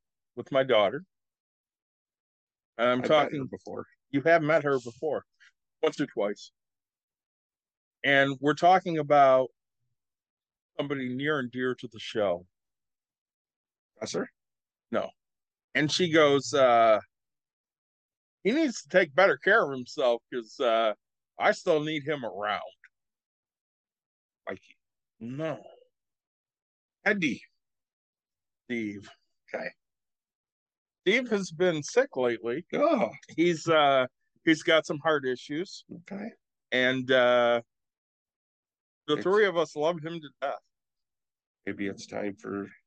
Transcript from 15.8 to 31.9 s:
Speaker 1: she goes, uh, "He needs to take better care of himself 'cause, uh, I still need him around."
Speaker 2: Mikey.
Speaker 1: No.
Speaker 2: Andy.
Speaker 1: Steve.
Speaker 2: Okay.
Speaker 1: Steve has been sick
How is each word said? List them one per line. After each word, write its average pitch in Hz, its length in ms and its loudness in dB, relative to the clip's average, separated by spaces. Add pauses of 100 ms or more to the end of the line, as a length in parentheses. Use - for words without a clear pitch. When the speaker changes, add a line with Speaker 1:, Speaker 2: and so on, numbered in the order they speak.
Speaker 1:
she 175 220 -2
goes, 143 420 4
uh, 117 460 6 (1400)
"He 196 80 0
needs 294 320 -2
to - 60 -20
take 175 260 0
better 180 220 4
care 202 260 2
of 143 80 -4
himself 123 500 -2 (120)
'cause, 117 260 -10
uh, 113 340 2 (460)
I 165 140 2
still 160 280 0
need 151 220 -6
him 139 220 -6
around." 98 360 -6 (1900)
Speaker 2:
Mikey. - 300 -14 (420)
Speaker 1:
No. 131 440 -10 (1400)
Speaker 2:
Andy. 196 380 -2 (1300)
Speaker 1:
Steve. 104 420 -8 (440)
Speaker 2:
Okay. - 140 -8 (1300)
Speaker 1:
Steve 240 280 0
has 196 220 -4
been 160 320 -2
sick - 340 -2